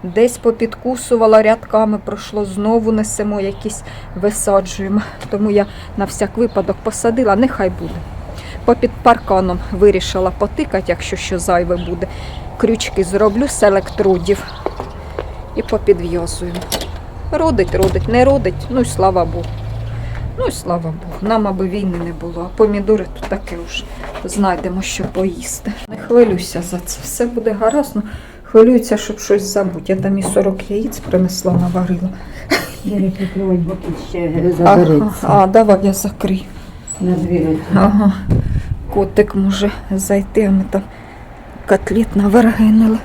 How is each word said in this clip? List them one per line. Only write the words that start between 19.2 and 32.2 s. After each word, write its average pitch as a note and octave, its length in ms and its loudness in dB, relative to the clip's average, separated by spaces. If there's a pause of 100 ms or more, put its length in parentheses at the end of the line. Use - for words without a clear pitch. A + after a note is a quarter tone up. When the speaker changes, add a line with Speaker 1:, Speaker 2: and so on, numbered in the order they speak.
Speaker 1:
Богу. E3+ 200 -4 (920)
Ну B4 100 -2
й F#4+ 40 -2
слава F3 300 -4
Богу, E3 400 -8
нам G#3+ 260 2
аби F#3+ 200 -2
війни F#3 380 -2
не E3+ 80 -6
було, E3+ 400 -8
а - 40 -14
помідори G#3 560 2
тут - 160 -10
таке G3 260 -6 (120)
вже - 160 -8 (400)
знайдемо, F#3 580 0
що - 220 -6
поїсти. - 680 -4 (180)
Не G#3+ 80 -12
хвилюйся G3 640 2
за F3 180 -6
це, - 240 -10
все - 220 -4
буде A#3 260 -2
гаразд, A3+ 440 0
ну, G#3 80 -2 (400)
хвилюється, A3+ 540 6
щоб G#3 220 -6
щось G3+ 240 2
забути. F#3+ 500 -2
Я F#3+ 60 -2
там G3 180 0
і F#3+ 60 -2
сорок F#3+ 480 0
яєць A3 280 -4
принесла, F3+ 540 0
наварила. F3+ 560 0 (760)